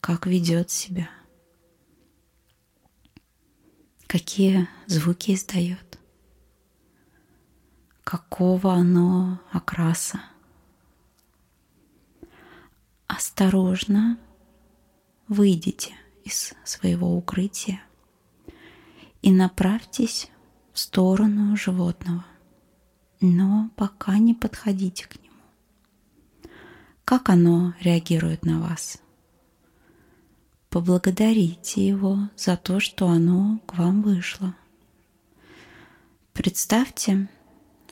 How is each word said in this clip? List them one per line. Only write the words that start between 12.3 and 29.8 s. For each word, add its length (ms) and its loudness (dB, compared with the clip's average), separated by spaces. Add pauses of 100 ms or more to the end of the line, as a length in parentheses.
Осторожно 1080 0 (1080)
выйдите 680 0 (300)
из 300 -8 (100)
своего 540 -2
укрытия 640 -6 (1400)
и 100 6
направьтесь 1000 0 (420)
в 80 -10
сторону 800 2
животного, 680 -4 (920)
но 560 2
пока 440 -2
не 140 6
подходите 720 -4
к 160 -20
нему. 1300 -20 (500)
Как 240 0
оно 540 6
реагирует 640 0
на 160 0
вас? 400 -8 (1700)